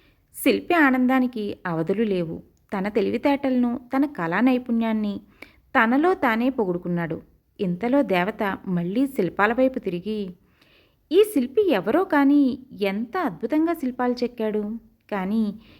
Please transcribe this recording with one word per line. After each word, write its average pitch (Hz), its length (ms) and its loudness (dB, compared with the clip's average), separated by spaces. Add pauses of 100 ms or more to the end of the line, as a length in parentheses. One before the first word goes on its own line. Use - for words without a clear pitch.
(340)
శిల్పి 254 400 0
ఆనందానికి 254 920 2
అవధులు 175 360 0
లేవు. 180 400 -2 (360)
తన 190 100 -2
తెలివితేటలను, 247 920 0 (160)
తన 285 100 2
కళా 180 340 -2
నైపుణ్యాన్ని 226 800 0 (380)
తనలో 277 560 2
తానే 247 360 0
పొగుడుకున్నాడు. 175 720 -2 (380)
ఇంతలో 233 420 0
దేవత 190 640 -2
మళ్ళీ 185 400 -2
శిల్పాల 208 460 0
వైపు 262 260 0
తిరిగి, 196 520 -6 (800)
"ఈ 381 100 6
శిల్పి 381 480 0
ఎవరో 233 340 2
కానీ 285 540 4 (220)
ఎంత 202 360 -4
అద్భుతంగా 302 560 0
శిల్పాలు 254 400 -2
చెక్కాడు, 220 640 -4 (320)
కానీ 208 440 -2 (260)